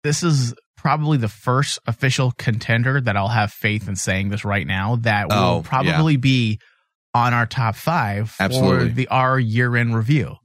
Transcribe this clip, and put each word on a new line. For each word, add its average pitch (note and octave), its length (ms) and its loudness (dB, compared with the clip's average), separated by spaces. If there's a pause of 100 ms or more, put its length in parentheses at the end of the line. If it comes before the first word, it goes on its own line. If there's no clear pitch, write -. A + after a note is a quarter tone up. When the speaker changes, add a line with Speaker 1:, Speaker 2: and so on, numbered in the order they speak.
Speaker 1:
this D3 200 -2
is C3+ 320 2 (240)
probably D3+ 400 0
the A2+ 100 -2
first C3 580 -2
official B2+ 520 0
contender A#2 640 0
that G#2 140 0
I'll G2 120 0
have G#2 240 0
faith G#2 360 -4
in G2 80 -6
saying G2 340 -2
this G2+ 160 -6
right G2+ 200 -2
now G2+ 360 -2
that G#2 260 0
will G#2 80 2
Speaker 2:
Oh, F2+ 260 2
yeah. D#2+ 60 -14
Speaker 1:
probably D#3 480 2
be B2 420 2 (540)
on A#2+ 220 2
our A#2+ 100 2
top A2+ 320 -2
five G#2+ 640 -2
Speaker 2:
Absolutely. F#2+ 480 2
Speaker 1:
for A#2 60 -4
the, B2 140 -2
our B2+ 300 2
year-end A#2+ 560 0
review. A2 500 0